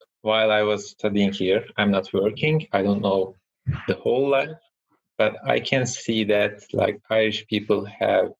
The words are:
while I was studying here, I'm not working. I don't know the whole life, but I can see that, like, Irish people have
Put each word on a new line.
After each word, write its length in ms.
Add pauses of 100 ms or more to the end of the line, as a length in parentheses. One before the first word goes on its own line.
(220)
while 300
I 100
was 300
studying 420
here, 320 (120)
I'm 120
not 240
working. 580
I 120
don't 180
know 360 (500)
the 80
whole 340
life, 200 (680)
but 180 (120)
I 120
can 280
see 380
that, 360 (120)
like, 260 (100)
Irish 380
people 380
have 540